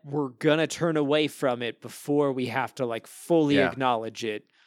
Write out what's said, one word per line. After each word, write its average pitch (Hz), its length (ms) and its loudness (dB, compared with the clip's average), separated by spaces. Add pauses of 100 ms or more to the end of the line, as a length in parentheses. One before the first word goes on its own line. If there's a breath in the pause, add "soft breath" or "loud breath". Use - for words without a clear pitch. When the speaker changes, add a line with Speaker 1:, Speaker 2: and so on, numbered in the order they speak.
Speaker 1:
we're 143 240 -4
gonna 151 380 2
turn 156 320 -2
away 147 300 2
from 123 340 -2
it 117 180 -6
before 143 500 0
we 127 160 -2
have 120 280 -4
to, 131 100 -4
like, 113 220 -6
fully 151 500 2
Speaker 2:
Yeah. - 140 4
Speaker 1:
acknowledge 117 540 -2
it, 104 200 -6 (220 soft breath)